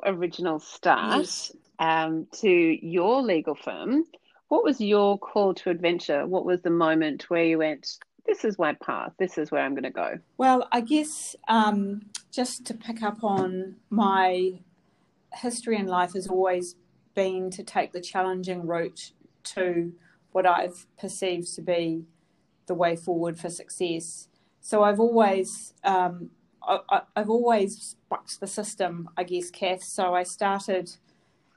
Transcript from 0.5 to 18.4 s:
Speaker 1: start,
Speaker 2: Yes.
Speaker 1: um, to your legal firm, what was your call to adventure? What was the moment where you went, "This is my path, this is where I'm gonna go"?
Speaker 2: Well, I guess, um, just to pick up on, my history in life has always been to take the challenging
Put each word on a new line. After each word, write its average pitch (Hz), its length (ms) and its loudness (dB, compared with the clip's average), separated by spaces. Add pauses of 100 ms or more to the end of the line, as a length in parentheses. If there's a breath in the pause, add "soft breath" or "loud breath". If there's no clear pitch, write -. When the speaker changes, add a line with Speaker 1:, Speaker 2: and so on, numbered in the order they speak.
Speaker 1:
start, 165 600 2
Speaker 2:
Yes. - 320 -6 (280)
Speaker 1:
um, 160 480 0 (120)
to 214 100 4
your 175 720 4
legal 160 340 0
firm, 139 500 -2 (420 soft breath)
what 392 160 2
was 302 160 0
your 202 400 4
call 196 360 2
to - 140 -4
adventure? 170 560 0
What 180 200 -2
was 180 160 0
the 180 80 -2
moment 160 600 2
where 170 140 2
you 160 140 4
went, 156 400 -4 (280)
"This - 200 0
is 214 120 -2
my 151 160 2
path, - 460 -6
this 180 180 -4
is 151 140 -4
where 143 100 2
I'm 139 140 -2
gonna 135 160 -6
go"? - 280 -4 (180)
Speaker 2:
Well, 254 340 4
I 247 100 2
guess, 302 540 -2 (120)
um, 208 640 2 (220)
just - 360 -6
to 233 60 -6
pick 226 300 -10
up 214 200 -4
on, 190 520 -2 (140)
my 185 720 4 (720)
history 233 420 -4
in 196 120 -2
life 180 260 0
has 190 140 -6
always 185 480 0 (400)
been 185 360 -2
to 202 120 -14
take - 280 -4
the 180 100 -10
challenging 185 640 -4